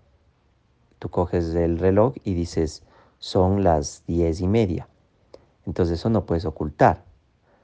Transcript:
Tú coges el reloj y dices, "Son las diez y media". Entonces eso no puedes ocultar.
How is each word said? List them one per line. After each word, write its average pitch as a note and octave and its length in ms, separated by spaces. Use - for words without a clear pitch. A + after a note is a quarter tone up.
Tú E2+ 100
coges E2+ 460
el E2+ 240
reloj G2+ 440
y G2 120
dices, E2 480
"Son F#2+ 460
las D#2 420
diez E2 360
y F2+ 40
media". G#2 420
Entonces E2+ 340
eso A2+ 120
no G#2 160
puedes E2 180
ocultar. - 600